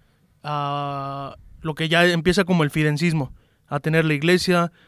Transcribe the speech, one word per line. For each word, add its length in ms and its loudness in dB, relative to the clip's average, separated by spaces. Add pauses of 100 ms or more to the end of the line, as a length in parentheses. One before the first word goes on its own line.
(420)
a 920 -6 (260)
lo 120 -6
que 140 -4
ya 180 4
empieza 380 2
como 180 2
el 80 0
fidencismo, 640 0 (340)
a 140 -6
tener 240 0
la 100 0
iglesia, 580 2 (160)